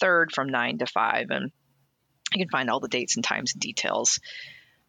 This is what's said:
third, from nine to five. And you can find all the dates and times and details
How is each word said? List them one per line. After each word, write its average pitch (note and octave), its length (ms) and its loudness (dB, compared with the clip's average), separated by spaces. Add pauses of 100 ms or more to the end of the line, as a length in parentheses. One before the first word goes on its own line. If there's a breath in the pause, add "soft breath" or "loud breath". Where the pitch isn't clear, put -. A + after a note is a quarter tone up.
third, E3+ 320 6
from C#3 160 0
nine A#2+ 300 0
to B2 80 -2
five. A2+ 420 2
And C3 240 -2 (800)
you G3 60 0
can F#3 100 0
find C3 220 0
all B2+ 100 0
the C3 80 -4
dates B2 280 -2
and A#2+ 80 -2
times - 280 -2
and - 80 -16
details - 580 0 (720 loud breath)